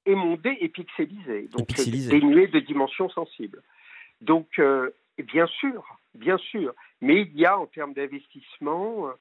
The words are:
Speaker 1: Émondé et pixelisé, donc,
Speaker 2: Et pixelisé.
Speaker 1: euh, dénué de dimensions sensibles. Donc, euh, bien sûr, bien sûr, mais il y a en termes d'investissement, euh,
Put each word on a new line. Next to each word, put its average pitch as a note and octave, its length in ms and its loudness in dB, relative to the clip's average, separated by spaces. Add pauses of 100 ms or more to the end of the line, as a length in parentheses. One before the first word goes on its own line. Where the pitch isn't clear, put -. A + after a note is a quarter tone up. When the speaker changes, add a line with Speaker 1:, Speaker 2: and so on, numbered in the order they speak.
Speaker 1:
Émondé F#3+ 560 0
et E3 80 -2
pixelisé, D3+ 800 -8
donc, A#2+ 140 -6
Speaker 2:
Et A2+ 40 -2
pixelisé. B2+ 500 0
Speaker 1:
euh, D3 40 8
dénué D3 280 6
de E3 120 2
dimensions C#3+ 500 -4
sensibles. A2+ 540 -10 (580)
Donc, D#3+ 380 0
euh, C3+ 320 2 (260)
bien D3+ 300 0
sûr, A#3+ 520 -8 (140)
bien D3+ 240 0
sûr, F3 360 -6 (280)
mais D3 200 4
il D#3+ 180 -6
y E3 60 6
a F#3+ 120 4
en F3 100 -4
termes C#3+ 260 -12
d'investissement, D3 1120 -8
euh, C3 140 -8